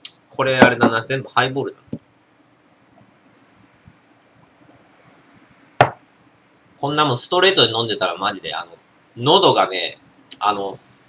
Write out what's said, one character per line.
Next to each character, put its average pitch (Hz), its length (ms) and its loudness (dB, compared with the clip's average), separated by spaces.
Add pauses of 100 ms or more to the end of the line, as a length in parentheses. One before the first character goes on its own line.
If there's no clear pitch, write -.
(300)
こ - 140 -4
れ 131 140 0
あ 127 120 8
れ 120 80 -2
だ 117 120 4
な。 117 160 -2
全 135 160 -4
部 - 80 -14
ハ 123 160 0
イ 131 60 -2
ボ 135 100 -4
ー 120 40 -4
ル - 100 -10 (4000)
だ - 80 4
な。 - 80 -10 (840)
こ 143 140 -4
ん 151 60 -4
な 151 80 4
も 143 80 0
ん 151 40 -4
ス - 120 -8
ト 180 100 2
レ 190 120 4
ー 190 40 0
ト 143 120 4
で 107 40 -2
飲 113 140 -2
ん - 20 -6
で 107 80 -4
た 95 120 -2
ら 85 100 -6
マ 98 160 -4
ジ 92 80 -16
で、 80 120 -10
あ 82 120 -8
の、 85 100 -20 (400)
喉 147 380 4
が - 160 0
ね、 87 280 -6 (420)
あ 101 120 0
の、 98 260 -6 (320)